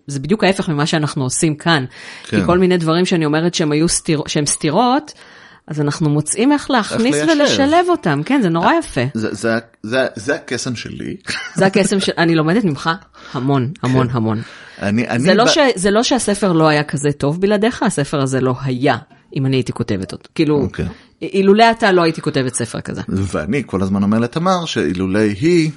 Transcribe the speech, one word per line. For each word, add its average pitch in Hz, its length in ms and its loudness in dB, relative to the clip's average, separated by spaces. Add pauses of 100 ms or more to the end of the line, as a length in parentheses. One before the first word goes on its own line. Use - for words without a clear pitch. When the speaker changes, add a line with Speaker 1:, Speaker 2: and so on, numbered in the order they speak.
Speaker 1:
זה 139 120 -6
בדיוק 160 240 0
ההפך 185 260 0
ממה 147 160 0
שאנחנו 151 380 -2
עושים 147 320 0
כאן. 147 300 0 (380)
Speaker 2:
כן. 214 160 0
Speaker 1:
כי 185 60 2
כל 180 120 4
מיני 180 200 4
דברים 165 280 2
שאני 170 200 2
אומרת 160 300 0
שהם 156 160 0
היו 156 160 2
סתיר-, 156 400 -2
שהם 151 180 -2
סתירות, 247 680 0 (560)
אז 151 140 -4
אנחנו 147 280 0
מוצאים 151 420 0
איך 285 200 -2
להכניס 240 440 0
Speaker 2:
איך 302 120 0 (100)
ליישב. 285 40 2
Speaker 1:
ולשלב 294 480 2
אותם. 156 360 0
כן, 277 160 2
זה 185 80 2
נורא 175 300 2
יפה. - 220 -4 (120)
Speaker 2:
זה, 110 200 -4
זה, 113 240 -2 (260)
זה, 123 220 -2 (100)
זה 113 200 -4
הקסם 131 400 -6
שלי. - 400 -10 (400)
Speaker 1:
זה 185 100 2
הקסם 196 340 2
של, 190 180 0
אני 165 180 2
לומדת 165 280 2
ממך 160 260 -2 (440)
המון, 135 380 0 (120)
המון, 127 260 2
Speaker 2:
כן. 127 80 -4
Speaker 1:
המון. 110 240 0 (400)
Speaker 2:
אני, 104 260 0
אני 117 160 -2
Speaker 1:
זה 180 100 4
לא 220 100 4
Speaker 2:
ב- - 40 4
Speaker 1:
ש-, - 100 2 (180)
זה 190 160 0
לא 214 120 2
שהספר 208 500 0
לא 160 140 4
היה 147 160 2
כזה 147 280 -2
טוב 143 300 -4
בלעדיך, 208 420 0
הספר 147 380 -2
הזה 131 200 -2
לא 131 120 0 (100)
היה, 127 340 0 (380)
אם 135 100 0
אני 135 100 2
הייתי 127 180 0
כותבת 101 380 -4
אותו. - 240 -16
כאילו, 147 260 2
Speaker 2:
אוקיי. 120 240 -4 (360)
Speaker 1:
אילולא 202 500 4
אתה 220 200 0
לא 180 100 4
הייתי 165 200 0
כותבת 131 340 -2
ספר - 260 -6
כזה. - 260 -8
Speaker 2:
ואני 95 580 -2
כל 92 160 -2
הזמן 98 220 0
אומר 107 160 2
לתמר 165 460 -2
שאילולא 92 540 -2
היא, 156 580 2